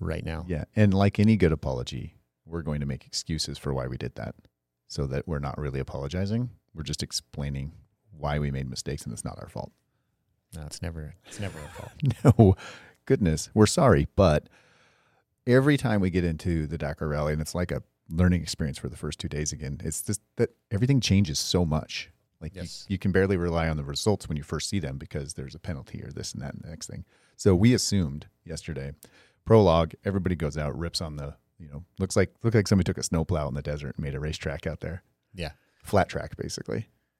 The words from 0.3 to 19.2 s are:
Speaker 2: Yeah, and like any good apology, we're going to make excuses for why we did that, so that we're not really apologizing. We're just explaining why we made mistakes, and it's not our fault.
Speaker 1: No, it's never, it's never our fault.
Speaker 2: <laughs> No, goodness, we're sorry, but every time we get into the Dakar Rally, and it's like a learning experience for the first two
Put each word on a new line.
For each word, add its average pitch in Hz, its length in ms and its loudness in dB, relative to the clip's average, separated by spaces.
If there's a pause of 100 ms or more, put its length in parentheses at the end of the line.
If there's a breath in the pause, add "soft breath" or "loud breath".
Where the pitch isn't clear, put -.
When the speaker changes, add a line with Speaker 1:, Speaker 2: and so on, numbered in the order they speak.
Speaker 2:
Yeah, 82 180 -2 (100)
and 104 180 6
like 98 240 4
any 107 200 6
good 87 160 6
apology, 65 640 -6 (280)
we're 85 180 -8
going 73 180 -4
to 71 40 -4
make 69 200 -8
excuses - 520 -6
for 69 160 -6
why 64 140 -4
we 62 100 -8
did 62 180 -8
that, 60 200 -10 (520)
so 71 200 -4
that 67 200 -4
we're 73 120 -4
not 69 180 -6
really 69 220 -4
apologizing. 92 720 -4 (240)
We're 80 100 -10
just - 180 -8
explaining 69 720 -8 (400)
why 76 280 -2
we 71 120 -2
made 67 180 -6
mistakes, 71 340 -8
and 58 100 -10
it's - 120 -10
not - 140 -10
our - 100 -14
fault. - 220 -10 (800)
Speaker 1:
No, 80 120 -12
it's - 160 -14
never, 80 340 -10 (100)
it's - 140 -18
never 87 200 -8
our 73 100 -14
fault. - 280 -16
Speaker 2:
<laughs> - 400 4
No, 95 180 8 (500 loud breath)
goodness, 87 480 2
we're 107 120 8
sorry, 117 500 6
but 78 320 4 (1000 soft breath)
every 135 300 6
time 107 240 2
we 92 80 2
get 87 140 2
into 80 440 0
the 78 100 -6
Dakar 73 300 -4
Rally, 76 260 0
and 78 80 -2
it's - 140 -6
like 90 160 -2
a 71 120 -6 (260)
learning 87 320 4
experience 76 360 -6
for 69 120 -8
the - 80 -14
first 76 220 -8
two - 100 -6